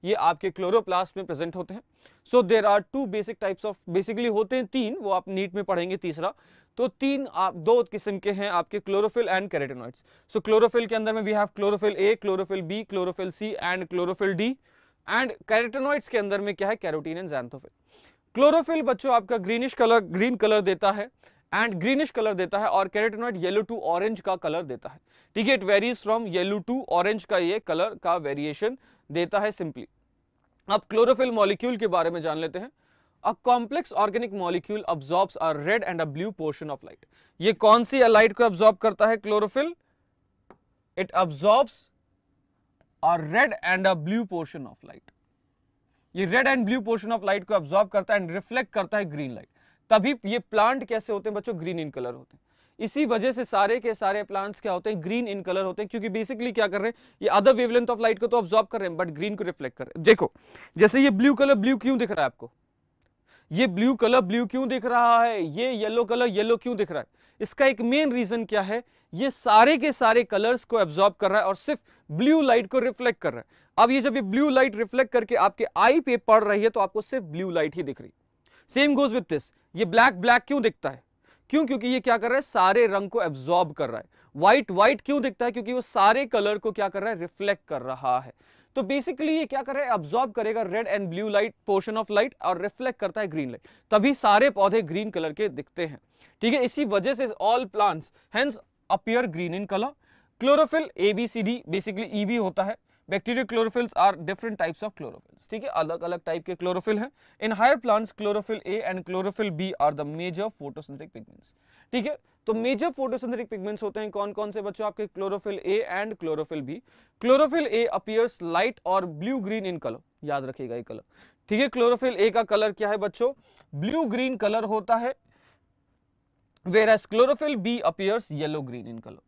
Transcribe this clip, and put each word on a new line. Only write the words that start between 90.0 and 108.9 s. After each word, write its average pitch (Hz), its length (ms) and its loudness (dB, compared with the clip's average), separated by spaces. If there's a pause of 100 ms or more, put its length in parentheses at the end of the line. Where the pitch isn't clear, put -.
करेगा 220 320 -2
red 202 260 -4
and 202 240 -2
blue 208 160 -4
light, 202 240 0 (160)
portion 202 280 0
of 220 140 -4
light 214 300 2
और 175 200 -2
रिफ्लेक्ट 247 380 -6
करता 202 220 -6
है 202 60 -4
ग्रीन 151 220 -6
लाइट, - 180 -14 (240)
तभी 220 220 4
सारे 233 360 6
पौधे 202 340 2
ग्रीन 185 260 -6
कलर 160 240 -4
के 208 160 -4
दिखते 147 360 -8
हैं। 147 140 -12 (420)
ठीक 226 120 4
है, 269 120 2
इसी 285 220 -2
वजह 202 260 0
से 247 140 -2
all 220 400 0
plants 190 440 0 (240)
hence 247 240 -2 (300)
appear 226 400 0
green 170 280 -6
in 202 100 -6
color। 214 240 -2 (500)
क्लोरोफिल 294 480 4 (100)
A, 208 140 2
B, 226 140 -2
C, 226 160 -4
D, 233 140 -2 (120)
basically 196 440 -6
E 208 140 -2
भी 233 80 0
होता 196 280 -2
है। 214 140 -6 (320)
Bacterial 233 360 -2
chlorophylls 226 520 -2
are 190 140 6 (120)
different 196 340 -8
types 170 260 -4
of 208 80 -8
chlorophylls। - 580 -18
ठीक 220 140 -8
है, - 80 -8
अलग 160 320 -2
अलग 170 220 -6
टाइप 165 200 -6
के 180 100 -8
क्लोरोफिल 180 440 -2
हैं। 247 100 -6 (320)
In 220 120 -2
higher 247 240 4
plants, 226 360 0
chlorophyll 208 540 -4
A 196 220 -4
and 185 160 -6